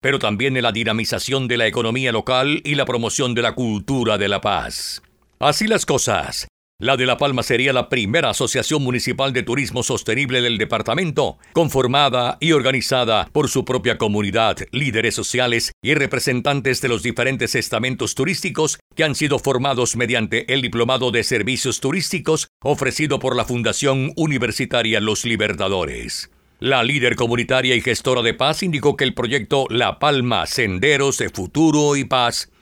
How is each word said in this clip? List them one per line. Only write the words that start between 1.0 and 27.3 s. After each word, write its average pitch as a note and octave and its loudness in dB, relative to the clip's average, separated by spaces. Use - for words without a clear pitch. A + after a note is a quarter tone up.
de A#2+ 0
la A#2 2
economía A#2+ 0
local B2+ 0
y D3+ -2
la C#3+ 2
promoción A#2+ -2
de A#2 0
la A2+ 0
cultura A2+ 0
de G2 0
la G2 0
paz. E2 -4
Así D3 2
las A3 0
cosas, - -2
la B2+ 2
de B2+ 2
La B2 2
Palma C3+ 0
sería C3 2
la B2 2
primera A#2+ 0
asociación C3+ 0
municipal B2+ -2
de A#2+ -2
turismo B2 -2
sostenible B2 -2
del A#2 0
departamento, A#2+ -2
conformada C3+ 2
y D#3+ 2
organizada B2 2
por C#3+ 2
su - 0
propia A#2+ 0
comunidad, G#2 0
líderes A#2 0
sociales A#2 0
y C3+ 2
representantes C3+ 0
de C3+ -2
los A#2 0
diferentes B2 -2
estamentos A#2 -2
turísticos D#3 -2
que D#3+ 0
han D3 0
sido C#3+ 0
formados B2+ 0
mediante A#2 0
el C3+ 2
Diplomado A#2+ 0
de A2 0
Servicios A#2 -2
Turísticos D#3 -2
ofrecido C#3 0
por C3 0
la A#2 0
Fundación B2+ 0
Universitaria A#2+ 0
Los G#2 0
Libertadores. G2 -2
La B2+ 2
líder B2 0
comunitaria B2 0